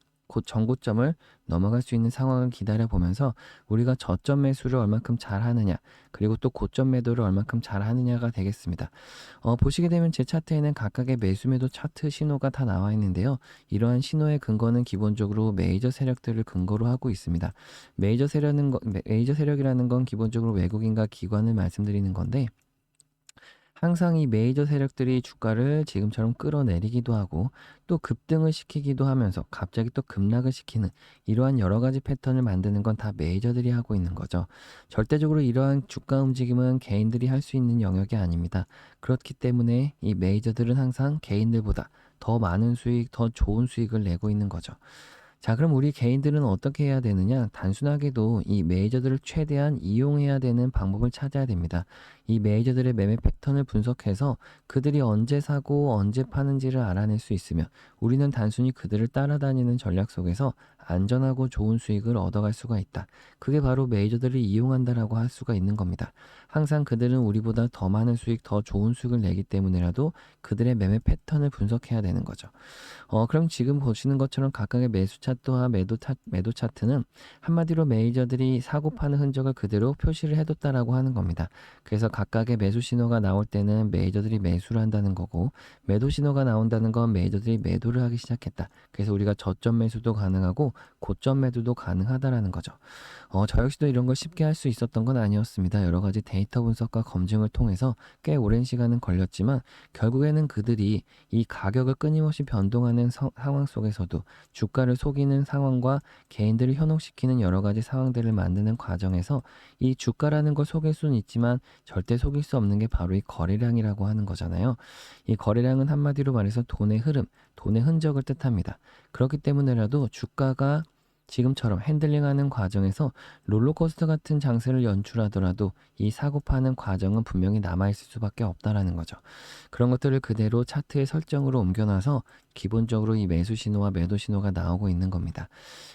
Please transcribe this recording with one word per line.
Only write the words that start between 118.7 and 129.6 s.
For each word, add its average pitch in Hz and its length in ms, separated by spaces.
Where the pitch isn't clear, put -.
그렇기 135 260
때문에라도 135 720
주가가 139 720
지금처럼 120 520
핸들링하는 147 680
과정에서 98 640
롤러코스터 156 640
같은 156 320
장세를 127 460
연출하더라도 101 880
이 104 120
사고 143 300
파는 131 360
과정은 107 500
분명히 98 340
남아있을 98 460
수밖에 110 400
없다라는 95 500
거죠. 82 220